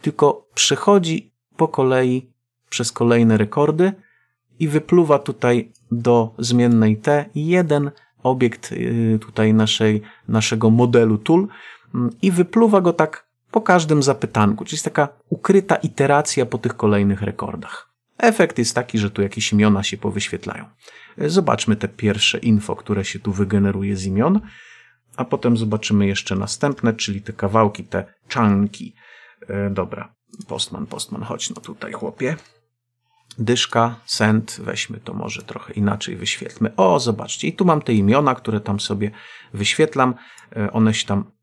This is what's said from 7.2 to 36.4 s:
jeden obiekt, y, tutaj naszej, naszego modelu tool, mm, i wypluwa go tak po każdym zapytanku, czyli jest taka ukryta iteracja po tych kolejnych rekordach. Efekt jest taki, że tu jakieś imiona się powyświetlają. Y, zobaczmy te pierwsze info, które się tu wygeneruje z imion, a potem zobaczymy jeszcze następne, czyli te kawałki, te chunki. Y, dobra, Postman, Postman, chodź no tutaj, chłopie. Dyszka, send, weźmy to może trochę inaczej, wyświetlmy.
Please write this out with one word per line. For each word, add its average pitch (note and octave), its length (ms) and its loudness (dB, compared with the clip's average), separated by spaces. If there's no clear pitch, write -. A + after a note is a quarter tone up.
jeden D3+ 560 0
obiekt, B2+ 480 0
y, A#2 500 0
tutaj A2 320 0
naszej, G#2+ 480 2
naszego A2 420 2
modelu A#2 480 4
tool, E3+ 300 2
mm, A#2+ 140 -2
i F#3+ 100 2
wypluwa G3 500 4
go F3 120 2
tak - 340 -2
po A#3 100 2
każdym D#3 420 2
zapytanku, G#2+ 640 0
czyli - 100 -12
jest - 100 -8
taka C#3+ 240 0
ukryta F#3+ 460 2
iteracja C#3 680 0
po B2 120 -8
tych A2+ 200 -6
kolejnych G2+ 440 2
rekordach. - 720 -10
Efekt G#3+ 400 2
jest A#2 180 -2
taki, A#2 220 -4
że G2+ 140 0
tu - 100 -4
jakieś G2+ 320 -4
imiona G#2 300 4
się - 140 -6
powyświetlają. - 680 -8
Y, D3 80 0
zobaczmy C#3 460 2
te A2+ 120 -8
pierwsze G#2 500 -2
info, G#2+ 380 0
które G2 300 -4
się - 140 -10
tu G#2 120 -4
wygeneruje G2 640 0
z F#2 100 -8
imion, B2 340 2
a B2+ 100 -4
potem A#2+ 320 0
zobaczymy G#2+ 500 0
jeszcze G2 280 -4
następne, A#2 580 -2
czyli G2+ 280 -6
te G#2+ 120 -14
kawałki, G#2 500 -2
te F#2+ 220 -6
chunki. G#2 600 0
Y, G2+ 280 -6
dobra, G2 420 -8
Postman, - 380 -10
Postman, - 380 -12
chodź - 260 -10
no - 120 -14
tutaj, - 320 -16
chłopie. - 420 -6
Dyszka, A#2 580 -2
send, A2 580 -2
weźmy G#2+ 360 -10
to - 140 -16
może - 300 -10
trochę - 300 -16
inaczej, G2+ 420 -2
wyświetlmy. - 640 -6